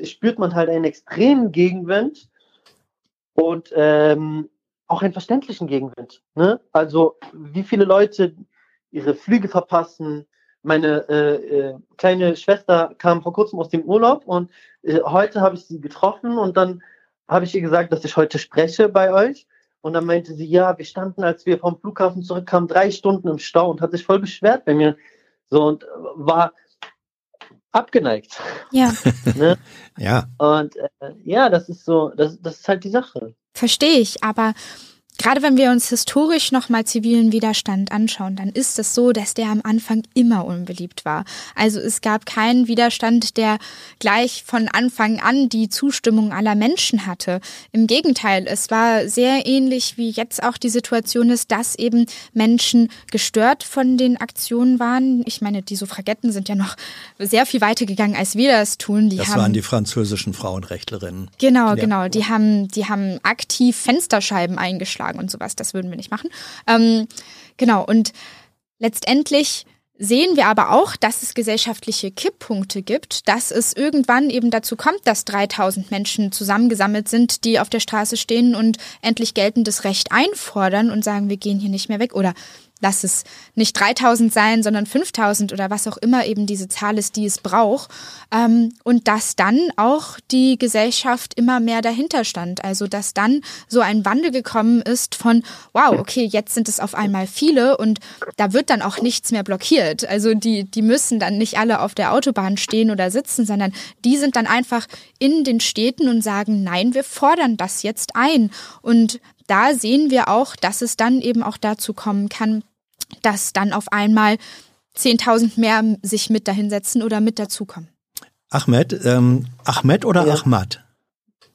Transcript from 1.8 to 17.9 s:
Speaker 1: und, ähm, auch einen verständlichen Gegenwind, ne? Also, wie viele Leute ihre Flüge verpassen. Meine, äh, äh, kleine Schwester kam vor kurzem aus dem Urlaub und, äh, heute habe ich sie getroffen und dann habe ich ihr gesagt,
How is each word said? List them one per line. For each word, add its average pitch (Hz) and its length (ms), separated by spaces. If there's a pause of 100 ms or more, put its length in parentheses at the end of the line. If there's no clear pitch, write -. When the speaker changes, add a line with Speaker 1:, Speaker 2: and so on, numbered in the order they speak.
Speaker 1:
und, 165 420
ähm, 151 720 (380)
auch 165 140
einen 190 120
verständlichen 226 540
Gegenwind, 131 540 (140)
ne? 196 260 (100)
Also, 156 460 (160)
wie 160 300
viele 196 220
Leute 190 500 (560)
ihre 143 240
Flüge 196 340
verpassen. 165 760 (380)
Meine, 151 460
äh, 147 260
äh, 143 400 (220)
kleine 185 400
Schwester 175 600
kam 170 240
vor 175 120
kurzem 208 260
aus 160 100
dem 165 140
Urlaub 233 420
und, 180 240 (340)
äh, 165 180
heute 190 400
habe 190 140
ich 175 100
sie 160 160
getroffen 208 560
und 185 180
dann 185 260 (460)
habe 180 180
ich 175 80
ihr 190 80
gesagt, 170 300